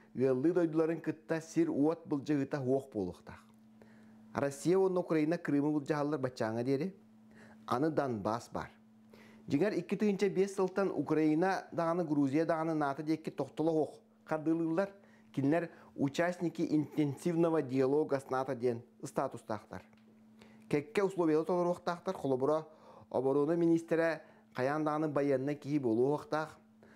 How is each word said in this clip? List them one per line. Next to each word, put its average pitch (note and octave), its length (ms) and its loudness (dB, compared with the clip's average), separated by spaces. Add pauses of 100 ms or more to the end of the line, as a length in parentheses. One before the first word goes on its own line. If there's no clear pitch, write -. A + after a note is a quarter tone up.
(160)
ыаллыы C3 380 2
дойдуларын E3 480 2
кытта D#3 400 -6
сир D#3+ 300 0
уот D#3 340 0
былдьыгыта C#3 540 -2
хуох C3+ 320 -2
буолуохтаах. F2+ 500 -6 (920)
Россия C#3+ 440 0
уонна F#3 220 0
Украина E3 380 0
Крымы C#3+ 340 0
былдьаһаллар D3 480 -2
баччааҥа A#2+ 440 -4
диэри. C#3 300 -2 (720)
Аны C#3 240 2
Донбасс A#2 600 -2
бар. E2 200 -8 (760)
Дьиҥэр E3+ 320 0
икки A#3 160 -4
тыһынча G3+ 340 2
биэс F#3+ 260 0
сылтан F#3+ 360 0
Украина D#3 800 2
даҕаны, E3 320 0
Грузия D3 420 2
даҕаны D#3+ 280 0
нато D3 300 -2
диэки D#3 260 -2
тохтоло D#3 420 -2
хуох D#3 220 0 (320)
хардыылыыллар. E3 640 0 (420)
Кинилэр D#3 380 0 (260)
участники E3+ 720 -2
интенсивного D3+ 920 0
диалога C3+ 580 2
с B2+ 100 -12
нато C3 260 -2
диэн A#2 260 -2 (220)
статустаахтар. A#2 800 -6 (840)
Кекке D3+ 360 0
условиялы E3 420 2
толоруохтаахтар, F3 680 -2
холобура C#3+ 500 0 (460)
оборона C#3+ 440 2
министре E3 680 2 (320)
каян C#3+ 280 0
даҕаны D3+ 260 0
военный C#3 460 0
киһи C#3+ 220 -2
буолуохтаах. C#3 800 0 (380)